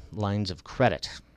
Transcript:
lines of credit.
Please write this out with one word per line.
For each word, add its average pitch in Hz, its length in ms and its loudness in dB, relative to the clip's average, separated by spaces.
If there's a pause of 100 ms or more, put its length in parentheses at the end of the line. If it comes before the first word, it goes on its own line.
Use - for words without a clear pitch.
(100)
lines 101 400 0
of - 140 -10
credit. 107 440 2 (280)